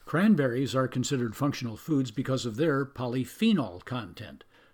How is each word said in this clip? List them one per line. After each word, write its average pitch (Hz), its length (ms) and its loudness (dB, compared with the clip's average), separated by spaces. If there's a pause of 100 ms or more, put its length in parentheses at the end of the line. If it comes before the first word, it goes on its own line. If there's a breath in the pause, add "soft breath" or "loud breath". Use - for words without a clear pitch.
Cranberries 139 720 4
are 131 120 2
considered 120 480 -2
functional 127 400 -2
foods 135 360 0
because 131 340 -2
of 110 120 -6
their 143 280 2
polyphenol 127 1000 0
content, 98 580 -10 (300 soft breath)